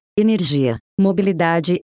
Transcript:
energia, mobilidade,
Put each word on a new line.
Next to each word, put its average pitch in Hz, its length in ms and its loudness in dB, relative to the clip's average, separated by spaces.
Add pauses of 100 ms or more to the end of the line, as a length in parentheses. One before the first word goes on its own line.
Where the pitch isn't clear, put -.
(160)
energia, 143 600 0 (180)
mobilidade, 180 840 0 (120)